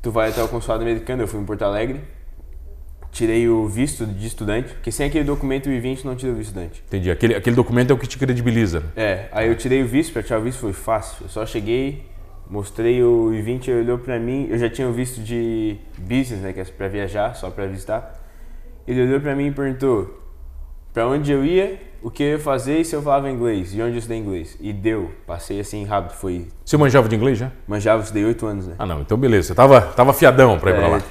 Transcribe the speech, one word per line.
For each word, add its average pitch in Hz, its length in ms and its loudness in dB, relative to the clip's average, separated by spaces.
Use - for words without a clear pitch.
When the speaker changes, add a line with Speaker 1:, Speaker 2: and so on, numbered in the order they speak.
Speaker 1:
tu 120 80 -4
vai 110 200 0
até 113 120 -2
o 110 60 0
consulado 113 340 -2
americano, 117 400 -2
eu 101 60 -2
fui 104 120 -6
em 101 40 -6
Porto 101 180 -6
Alegre, 113 380 -2
tirei 117 380 2
o 113 180 2
visto 117 380 -2
de 104 220 -6
estudante, 110 480 -4
porque - 180 -6
sem 143 140 -2
aquele 147 180 0
documento 139 420 -2
o 139 60 0
I 123 80 0
vinte 131 240 -6
não 131 100 -6
tira 123 180 -4
o - 20 -2
visto 107 180 -8
de 95 60 -8
estudante. 87 280 -10
Speaker 2:
Entendi. 90 240 -2
Aquele, 110 240 4
aquele 120 220 2
documento 123 340 4
é 139 40 8
o 117 40 2
que 123 80 -6
te - 120 -10
credibiliza, 120 600 2
né? 76 60 -8
Speaker 1:
É, 98 360 -2
aí 110 160 2
eu 113 80 4
tirei 131 260 2
o 127 40 0
visto, 139 260 0
pra 113 100 -4
tirar 110 160 0
o 107 40 0
visto 127 160 -4
foi 101 140 -4
fácil. - 520 -4
Eu - 40 -12
só 110 180 -6
cheguei, 127 580 -4
mostrei 113 520 0
o 117 300 4
I 107 80 -2
vinte, 127 300 -4
ele 120 100 2
olhou 120 180 0
pra 123 200 -6
mim, 123 320 -4
eu 117 80 0
já 120 100 0
tinha 127 200 -2
o 120 40 -2
visto 123 280 -4
de 113 560 -2
business, 113 460 -2
né, 95 100 -6
que 92 80 -8
é 92 40 -6
pra 98 240 -8
viajar, 101 460 -2
só 92 140 -10
pra 98 180 -6
visitar. 95 560 -8
Ele 127 160 0
olhou 135 180 2
pra 143 140 -2
mim 143 140 0
e - 20 0
perguntou 135 720 -2
pra 117 160 0
onde 143 240 0
eu 139 120 2
ia, 190 360 0
o 117 80 -8
que 143 120 -4
eu 147 60 2
ia 151 100 0
fazer 139 420 0
e 165 40 2
se 160 100 -4
eu 147 80 -2
falava 139 260 2
inglês, 110 460 -2
e 110 80 -2
onde 120 120 0
eu 120 40 -2
estudei 113 200 -6
inglês. 95 420 -6
E 104 120 -8
deu, 98 380 -2
passei 87 320 -8
assim 104 260 -8
rápido, 98 280 -2
foi 87 340 -6
Speaker 2:
Você - 120 2
manjava 135 320 8
de 110 80 2
inglês 120 220 2
já? 127 120 -4
Speaker 1:
Manjava, 104 360 2
estudei 104 220 -2
oito 113 220 0
anos, 98 220 -6
né? 85 100 -12
Speaker 2:
Ah, 104 80 -4
não, 78 140 -4
então 104 180 0
beleza, 113 300 6
você 90 80 -6
tava, 131 240 12
tava 123 320 4
fiadão 131 460 8
pra 92 120 4
ir 92 40 6
pra 85 120 4
Speaker 1:
É, - 20 4
Speaker 2:
lá. 80 220 2